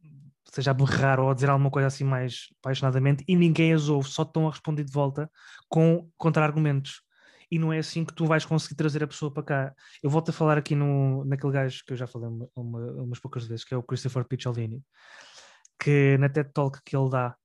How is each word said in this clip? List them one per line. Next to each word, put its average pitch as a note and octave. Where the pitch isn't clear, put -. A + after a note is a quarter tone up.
seja C3+
a -
berrar C3+
ou C3
a -
dizer C3+
alguma C#3
coisa C3+
assim C#3
mais B2+
apaixonadamente C3+
e F#3
ninguém E3
as D3+
ouve, C#3
só D#3+
estão D#3+
a D3+
responder D3+
de C#3
volta C#3+
com E3
contra-argumentos. D3+
E E3
não D#3+
é D#3+
assim E3
que -
tu E3
vais D#3
conseguir D#3
trazer D3+
a C#3+
pessoa D3
para D3+
cá. C#3
Eu C#3+
volto D#3+
a D#3+
falar D#3
aqui D3+
no, C#3
naquele C3+
gajo C3
que C3+
eu A#2+
já B2
falei A#2
uma, A#2
uma, A#2
umas A#2+
poucas B2+
vezes, A2+
que -
é -
o A#2+
Christopher B2+
Picciolini, A#2+
que C#3
na C#3
ted C#3
Talk C#3
que -
ele C3+
dá, B2+